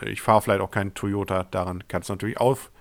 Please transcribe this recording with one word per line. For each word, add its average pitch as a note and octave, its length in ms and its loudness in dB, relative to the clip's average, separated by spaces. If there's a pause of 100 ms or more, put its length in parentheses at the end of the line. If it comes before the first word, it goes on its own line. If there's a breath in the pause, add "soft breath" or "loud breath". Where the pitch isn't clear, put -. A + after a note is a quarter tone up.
ich G#1+ 160 -6
fahre A2 220 6
vielleicht G2+ 180 2
auch F#2+ 100 -2
keinen G2 220 -2
Toyota, G2 520 -2
daran F2+ 440 -4
kann's F2+ 200 -4
natürlich G2+ 300 -4
auf, B2+ 320 2 (100)